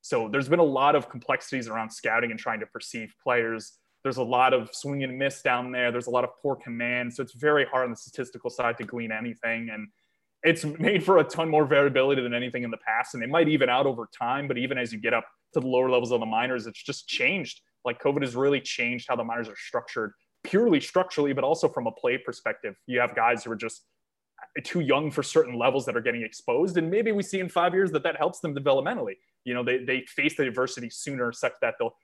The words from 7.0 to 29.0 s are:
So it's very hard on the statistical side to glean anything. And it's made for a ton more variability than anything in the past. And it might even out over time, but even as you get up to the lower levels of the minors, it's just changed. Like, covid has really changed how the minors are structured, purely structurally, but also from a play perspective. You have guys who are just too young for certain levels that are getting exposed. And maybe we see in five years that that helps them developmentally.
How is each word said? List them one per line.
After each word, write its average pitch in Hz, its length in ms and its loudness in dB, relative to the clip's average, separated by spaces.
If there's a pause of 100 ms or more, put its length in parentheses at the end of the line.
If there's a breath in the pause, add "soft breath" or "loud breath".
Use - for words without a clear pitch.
So 135 100 -6
it's 117 100 -10
very 143 320 2
hard 131 200 0
on 120 60 -4
the 113 40 -6
statistical - 540 -10
side 117 300 -2
to 123 40 -8
glean 113 300 -6
anything. 113 580 -6
And 107 160 -10 (560)
it's 165 220 2
made 165 400 2
for 185 140 8
a 156 40 6
ton 160 240 -2
more 151 180 4
variability 135 560 4
than 120 120 -4
anything 123 300 -4
in 117 80 -6
the 110 140 -8
past. 113 280 -2
And 120 100 -6
it 120 60 -6
might 160 180 4
even 139 220 4
out 131 160 4
over 117 320 -2
time, 135 320 -2
but 127 80 -2
even 127 200 -2
as 120 140 -4
you 110 80 -8
get 113 140 0
up 113 120 0 (280)
to 147 80 2
the 127 60 -4
lower 127 220 4
levels 123 220 2
of 120 80 2
the 113 60 -2
minors, 117 420 -2
it's - 160 -16
just - 240 -8
changed. 143 540 -2 (240)
Like, 120 160 -6
covid 143 200 2
has 123 140 -4
really 139 240 2
changed 123 480 -4
how 127 80 0
the 120 80 -4
minors 117 240 -6
are 104 100 -14
structured, 117 540 -6 (320)
purely 196 380 4
structurally, 156 500 0
but 131 140 0
also 151 240 2
from 123 180 -2
a 110 40 -2
play 120 260 0
perspective. 113 580 -8 (120)
You 123 120 0
have 120 160 0
guys 117 300 2
who 117 60 -8
are 113 60 -6
just 113 280 -10 (760)
too - 180 -4
young 143 300 2
for 139 120 -2
certain 123 340 2
levels 127 280 2
that 117 100 -2
are 117 60 0
getting 117 220 -2
exposed. 160 540 0
And 160 140 0
maybe 220 220 2
we 202 100 0
see 190 160 -4
in 185 80 -4
five 175 260 2
years 185 180 2
that 143 120 -2
that - 140 -2
helps 165 240 0
them 156 120 -4
developmentally. 139 600 0 (320)